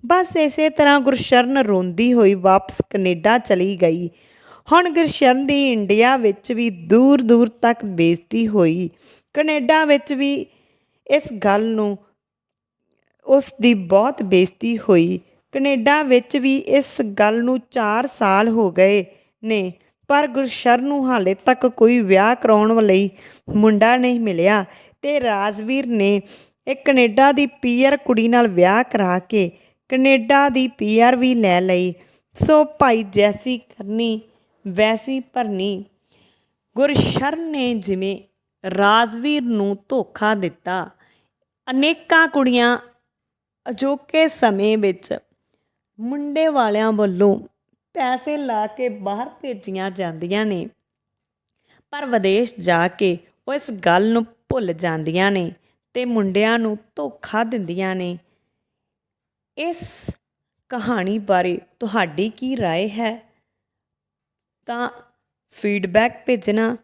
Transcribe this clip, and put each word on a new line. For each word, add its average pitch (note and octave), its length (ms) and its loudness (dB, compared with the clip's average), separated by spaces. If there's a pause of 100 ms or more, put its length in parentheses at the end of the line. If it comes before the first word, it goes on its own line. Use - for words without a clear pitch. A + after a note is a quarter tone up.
ਬਸ F4 320 0
ਇਸੇ D#4 320 0
ਤਰ੍ਹਾਂ C#4+ 300 4
ਗੁਰਸ਼ਰਨ B3 580 2
ਰੋਂਦੀ G3+ 560 0
ਹੋਈ G#3 200 6
ਵਾਪਸ F#3+ 560 0
ਕੈਨੇਡਾ F#3 480 0
ਚਲੀ F#3+ 440 -2
ਗਈ। E3+ 280 0 (600)
ਹੁਣ F4 180 4
ਗੁਰਸ਼ਰਨ C#4 580 2
ਦੀ C#4 240 0
ਇੰਡੀਆ A3 460 2
ਵਿੱਚ G#3+ 340 -2
ਵੀ A#3 180 -2
ਦੂਰ A3 520 4
ਦੂਰ A#3 260 4
ਤੱਕ A#3 380 -2
ਬੇਇੱਜ਼ਤੀ E3+ 640 -2
ਹੋਈ। F3 420 0 (440)
ਕੈਨੇਡਾ D#4 520 0
ਵਿੱਚ C#4+ 280 2
ਵੀ C#4 320 -4 (600)
ਇਸ C#4+ 160 0 (220)
ਗੱਲ G#3 200 0
ਨੂੰ, G#3+ 320 -4 (1300)
ਉਸ C4+ 360 2
ਦੀ A#3+ 120 6
ਬਹੁਤ G3+ 500 2
ਬੇਇੱਜ਼ਤੀ F#3+ 540 0
ਹੋਈ। F3+ 420 2 (320)
ਕੈਨੇਡਾ C#4 520 0
ਵਿੱਚ B3+ 340 2
ਵੀ C4+ 200 0
ਇਸ - 440 0
ਗੱਲ G#3+ 420 0
ਨੂੰ B3+ 160 -2 (120)
ਚਾਰ A3+ 360 -2
ਸਾਲ G#3 420 2
ਹੋ A3 220 0
ਗਏ F#3+ 340 4 (380)
ਨੇ, G3+ 300 -4 (340)
ਪਰ D4 200 2
ਗੁਰਸ਼ਰਨ B3 560 0
ਨੂੰ C#4 260 -2
ਹਾਲੇ G3 240 0
ਤੱਕ B3+ 340 0
ਕੋਈ A#3+ 320 4
ਵਿਆਹ G3 360 4
ਕਰਾਉਣ A3 480 2
ਲਈ G3 260 2 (400)
ਮੁੰਡਾ A3 480 4
ਨਹੀਂ B3 220 0
ਮਿਲਿਆ G3 460 2 (360)
ਤੇ C#4+ 200 -2
ਰਾਜਵੀਰ G#3+ 640 -4
ਨੇ G3+ 360 0 (460)
ਇੱਕ C4+ 180 -6
ਕੈਨੇਡਾ C4 460 4
ਦੀ C#4+ 140 2
ਪੀ B3 380 -2
ਆਰ C#4 140 4
ਕੁੜੀ A3+ 300 0
ਨਾਲ A#3+ 200 4
ਵਿਆਹ F#3 360 4
ਕਰਾ F#3 360 -2
ਕੇ F3+ 320 -2 (380)
ਕੈਨੇਡਾ C4+ 600 2
ਦੀ B3+ 180 0
ਪੀ G#3+ 320 -2
ਆਰ B3 160 6
ਵੀ B3+ 200 0
ਲੈ F#3+ 260 2
ਲਈ। F3+ 320 0 (540)
ਸੋ D4+ 160 6
ਭਾਈ, B3+ 400 0
ਜੈਸੀ G#3 540 -2
ਕਰਨੀ A3 640 -8 (460)
ਵੈਸੀ A3 520 -2
ਭਰਨੀ। G3+ 640 -6 (880)
ਗੁਰਸ਼ਰਨ D4 760 -2
ਨੇ B3+ 220 -4
ਜਿਵੇਂ G3 460 -6 (500)
ਰਾਜਵੀਰ A3+ 720 0
ਨੂੰ G3+ 340 -4 (120)
ਧੋਖਾ A3 460 -4
ਦਿੱਤਾ, F3+ 540 -8 (800)
ਅਨੇਕਾਂ D#4+ 580 0
ਕੁੜੀਆਂ B3 500 0 (920)
ਅਜੋਕੇ C#4 580 -2
ਸਮੇਂ G#3+ 500 0
ਵਿੱਚ G3 400 -4 (840)
ਮੁੰਡੇ D4 480 -4
ਵਾਲਿਆਂ A3+ 440 0
ਵੱਲੋਂ G3+ 480 0 (540)
ਪੈਸੇ B3+ 440 -6
ਲਾ A3+ 300 -4
ਕੇ B3 220 -6
ਬਾਹਰ G#3 400 -10 (120)
ਭੇਜੀਆਂ G3 500 -8
ਜਾਂਦੀਆਂ F3+ 540 -6
ਨੇ, G3 240 -6 (1200)
ਪਰ C#4+ 140 -10
ਵਿਦੇਸ਼ A3+ 540 0
ਜਾ F3 280 0
ਕੇ F3+ 300 -2 (300)
ਉਹ C4 60 -6
ਇਸ C#4+ 180 -8
ਗੱਲ F#3+ 420 2
ਨੂੰ A#3 120 0
ਭੁੱਲ G#3+ 480 -8
ਜਾਂਦੀਆਂ E3 580 -2
ਨੇ F3+ 200 -4 (420)
ਤੇ B3 120 -6
ਮੁੰਡਿਆਂ A3 540 0
ਨੂੰ A3 180 -4 (180)
ਧੋਖਾ A#3 480 -8
ਦਿੰਦੀਆਂ F#3+ 520 -6
ਨੇ। F3 220 -8 (1400)
ਇਸ - 540 -8 (580)
ਕਹਾਣੀ G#3+ 500 -6
ਬਾਰੇ F#3 400 -2 (200)
ਤੁਹਾਡੀ G3 500 -4
ਕੀ B3+ 280 -8
ਰਾਏ F#3 320 -4
ਹੈ? A3+ 440 -8 (1300)
ਤਾਂ A#3+ 240 -8 (600)
ਫੀਡਬੈਕ G#3 760 -2
ਭੇਜਣਾ। A3+ 580 -2